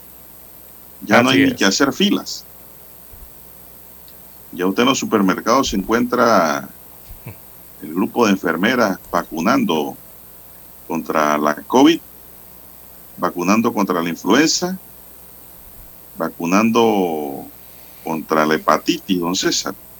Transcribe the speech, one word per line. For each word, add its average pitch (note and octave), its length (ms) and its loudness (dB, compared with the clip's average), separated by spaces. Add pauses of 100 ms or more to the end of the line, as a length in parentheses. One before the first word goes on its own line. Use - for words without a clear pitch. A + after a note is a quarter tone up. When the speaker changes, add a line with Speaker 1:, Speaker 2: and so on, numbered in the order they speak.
(1000)
Speaker 1:
ya B2 200 4
no B2+ 100 4
Speaker 2:
Así C3+ 80 4
Speaker 1:
hay C3+ 60 6
ni C3+ 60 2
Speaker 2:
es. - 60 -8
Speaker 1:
que G#2 80 2
hacer G2 260 2
filas. - 540 -2 (2000)
Ya F2 140 -4
usted F#2+ 160 -2
en B2+ 60 0
los C3 100 -2
supermercados G#2+ 720 0
se A#2+ 60 -4
encuentra G#2+ 920 0 (1120)
el D#2 120 -12
grupo A#2 320 0
de G#2 80 4
enfermeras F#2+ 640 0 (120)
vacunando E2 840 -2 (880)
contra D#2+ 500 0
la D2 180 0
covid, D3 440 4 (1160)
vacunando F#2+ 560 0
contra F#2+ 280 0
la E2+ 60 -2
influenza, D3+ 680 0 (1400)
vacunando E2+ 1300 0 (580)
contra D#2+ 440 -2
la D#2 100 2
hepatitis, F2 640 0
don F2 160 -2
César. - 380 -4 (260)